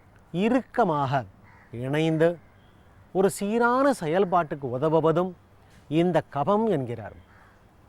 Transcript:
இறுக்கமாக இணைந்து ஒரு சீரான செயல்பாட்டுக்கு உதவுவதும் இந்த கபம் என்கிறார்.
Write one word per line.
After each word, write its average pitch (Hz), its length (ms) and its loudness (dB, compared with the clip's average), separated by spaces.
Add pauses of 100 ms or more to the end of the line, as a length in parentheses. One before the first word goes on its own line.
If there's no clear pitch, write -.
(320)
இறுக்கமாக 170 920 0 (480)
இணைந்து 160 680 0 (760)
ஒரு 190 180 2
சீரான 240 720 0
செயல்பாட்டுக்கு 165 720 -2
உதவுவதும் 160 640 2 (520)
இந்த 165 340 0 (100)
கபம் 208 360 0
என்கிறார். 117 440 -6 (760)